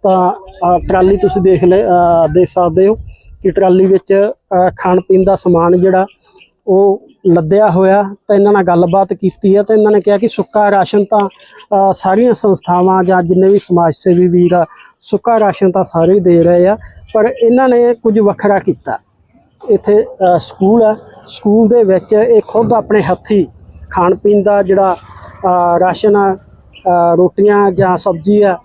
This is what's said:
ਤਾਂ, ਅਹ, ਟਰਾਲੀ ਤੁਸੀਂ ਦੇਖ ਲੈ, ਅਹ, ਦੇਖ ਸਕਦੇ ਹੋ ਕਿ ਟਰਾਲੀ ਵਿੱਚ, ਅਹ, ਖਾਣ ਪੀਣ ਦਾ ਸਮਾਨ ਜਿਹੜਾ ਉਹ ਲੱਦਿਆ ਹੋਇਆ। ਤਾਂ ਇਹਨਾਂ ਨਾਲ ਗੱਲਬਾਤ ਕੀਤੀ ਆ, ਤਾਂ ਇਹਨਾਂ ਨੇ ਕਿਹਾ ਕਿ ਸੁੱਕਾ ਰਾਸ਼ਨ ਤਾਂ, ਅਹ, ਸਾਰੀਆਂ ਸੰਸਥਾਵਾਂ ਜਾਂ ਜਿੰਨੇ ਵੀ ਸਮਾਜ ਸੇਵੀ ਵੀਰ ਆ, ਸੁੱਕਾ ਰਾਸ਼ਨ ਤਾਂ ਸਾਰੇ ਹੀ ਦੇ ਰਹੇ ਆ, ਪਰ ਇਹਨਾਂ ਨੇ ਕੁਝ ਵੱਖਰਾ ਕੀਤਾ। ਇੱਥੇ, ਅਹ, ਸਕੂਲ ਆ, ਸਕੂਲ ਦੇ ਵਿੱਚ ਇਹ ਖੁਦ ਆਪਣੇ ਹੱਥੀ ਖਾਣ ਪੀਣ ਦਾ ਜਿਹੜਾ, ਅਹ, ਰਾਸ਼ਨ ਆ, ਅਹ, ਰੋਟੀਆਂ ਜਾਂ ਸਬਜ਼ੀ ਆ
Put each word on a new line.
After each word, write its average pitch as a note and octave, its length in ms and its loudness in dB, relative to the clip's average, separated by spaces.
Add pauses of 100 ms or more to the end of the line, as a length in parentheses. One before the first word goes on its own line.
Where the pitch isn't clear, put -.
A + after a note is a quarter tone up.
ਤਾਂ, F#3 280 0
ਅਹ, - 560 -4
ਟਰਾਲੀ F#3 300 0
ਤੁਸੀਂ F#3 240 -2
ਦੇਖ F3+ 220 2
ਲੈ, F#3 200 2
ਅਹ, E3+ 440 2
ਦੇਖ F3 200 0
ਸਕਦੇ F3+ 400 0
ਹੋ A3 80 0 (480)
ਕਿ F#3 80 0
ਟਰਾਲੀ F#3 340 2
ਵਿੱਚ, G3 480 0
ਅਹ, F3+ 440 -2
ਖਾਣ F#3 240 -2
ਪੀਣ F#3+ 220 0
ਦਾ F#3+ 120 2
ਸਮਾਨ F3 460 0
ਜਿਹੜਾ F#3 240 0 (640)
ਉਹ G3 400 0 (200)
ਲੱਦਿਆ F3 420 2
ਹੋਇਆ। F#3+ 460 0 (120)
ਤਾਂ G#3 80 0
ਇਹਨਾਂ G3+ 180 2
ਨਾਲ G3 100 0
ਗੱਲਬਾਤ F3+ 500 0
ਕੀਤੀ F#3+ 420 -2
ਆ, G3+ 80 2
ਤਾਂ A3 120 0
ਇਹਨਾਂ G#3+ 160 2
ਨੇ G#3 100 2
ਕਿਹਾ G3+ 160 0
ਕਿ A3 100 -2
ਸੁੱਕਾ G#3 440 -2
ਰਾਸ਼ਨ G3+ 340 0
ਤਾਂ, G#3 140 0
ਅਹ, G3 720 -4
ਸਾਰੀਆਂ G#3 400 0
ਸੰਸਥਾਵਾਂ F#3 720 0
ਜਾਂ F3+ 200 0
ਜਿੰਨੇ F#3 260 0
ਵੀ G3+ 100 2
ਸਮਾਜ E3+ 360 -2
ਸੇਵੀ F3+ 320 0
ਵੀਰ F3 260 0
ਆ, F3 120 0 (340)
ਸੁੱਕਾ A3+ 400 -4
ਰਾਸ਼ਨ F#3+ 320 0
ਤਾਂ F#3+ 120 -2
ਸਾਰੇ E3+ 300 0
ਹੀ G3+ 60 2
ਦੇ E3+ 240 2
ਰਹੇ F3 240 2
ਆ, G#3+ 100 0 (360)
ਪਰ A3+ 200 0 (100)
ਇਹਨਾਂ B3 260 2
ਨੇ A#3+ 240 2
ਕੁਝ A3+ 260 -2
ਵੱਖਰਾ G3+ 400 0
ਕੀਤਾ। - 400 -6 (680)
ਇੱਥੇ, G#3 340 0
ਅਹ, F3+ 360 -2
ਸਕੂਲ A3 440 0
ਆ, G#3+ 120 0 (320)
ਸਕੂਲ G#3+ 420 0
ਦੇ A#3+ 140 2
ਵਿੱਚ F#3+ 300 -2
ਇਹ A3 340 2
ਖੁਦ A3+ 260 -2
ਆਪਣੇ G#3+ 280 -2
ਹੱਥੀ F3+ 460 -2 (440)
ਖਾਣ F3+ 240 0
ਪੀਣ G#3 280 0
ਦਾ G3+ 200 0
ਜਿਹੜਾ, F#3 300 0
ਅਹ, F3 840 -4
ਰਾਸ਼ਨ F#3 360 0
ਆ, G3 180 0
ਅਹ, F3 840 -4
ਰੋਟੀਆਂ G3+ 560 0
ਜਾਂ F#3 260 -2
ਸਬਜ਼ੀ F#3+ 440 -2
ਆ F#3+ 240 0